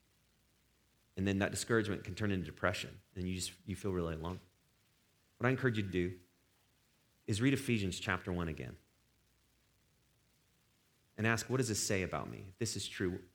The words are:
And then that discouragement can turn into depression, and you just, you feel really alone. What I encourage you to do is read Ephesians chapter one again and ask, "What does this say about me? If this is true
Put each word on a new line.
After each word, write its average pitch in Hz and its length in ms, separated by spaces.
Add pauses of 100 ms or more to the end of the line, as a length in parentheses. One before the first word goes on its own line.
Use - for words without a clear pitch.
(1160)
And 95 120
then 98 120
that 98 120
discouragement 104 520
can 92 120
turn 104 160
into 92 140
depression, - 540 (160)
and 90 120
you 92 80
just, 90 180 (120)
you 98 100
feel 101 160
really 85 220
alone. 87 260 (1000)
What 120 100
I - 40
encourage 127 260
you 107 60
to 95 60
do 90 300 (1080)
is 107 140
read 135 120
Ephesians 104 460
chapter 92 320
one 87 160
again 65 300 (2500)
and 104 80
ask, 113 240
"What 123 80
does 120 120
this 101 140
say 95 200
about 78 260
me? 58 200
If - 80
this - 180
is 101 120
true 92 360 (120)